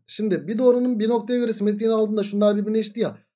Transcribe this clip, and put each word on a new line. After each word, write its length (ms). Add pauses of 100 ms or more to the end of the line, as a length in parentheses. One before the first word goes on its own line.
Şimdi 420
bir 100
doğrunun 400
bir 100
noktaya 300
göre 140
simetriğini 420
aldığında 300
şunlar 320
birbirine 220
eşit 180
ya. 220 (180)